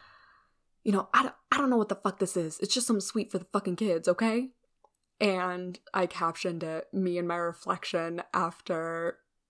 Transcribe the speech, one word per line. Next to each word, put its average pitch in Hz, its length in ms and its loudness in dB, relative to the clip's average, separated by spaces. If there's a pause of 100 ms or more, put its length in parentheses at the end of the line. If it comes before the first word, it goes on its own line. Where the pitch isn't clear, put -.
(840)
you 214 80 4
know, 190 200 0
"I - 120 8
don't, - 100 -4 (160)
I 254 80 4
don't 277 120 4
know 247 60 4
what 214 120 4
the 190 60 -2
fuck 185 240 -2
this - 180 0
is. 160 240 -2
It's 190 140 0
just - 120 0
something 214 140 4
sweet - 300 -2
for 185 80 -2
the 180 80 -4
fucking 185 300 -2
kids, 180 320 2
okay?" 226 420 2 (680)
And 180 580 -2 (140)
I 185 140 2
captioned 170 560 -4
it, 160 300 -6
"Me 180 260 0
and 175 100 -2
my 170 80 -2
reflection 170 880 -4 (100)
after 165 840 -4 (320)